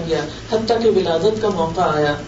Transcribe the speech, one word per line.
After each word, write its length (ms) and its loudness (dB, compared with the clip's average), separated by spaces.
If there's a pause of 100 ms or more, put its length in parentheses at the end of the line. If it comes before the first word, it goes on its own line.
گیا، 140 -2 (300)
حتیٰ 320 0
کہ 60 4
ولادت 520 2
کا 80 2
موقع 320 0
آیا۔ 340 2 (120)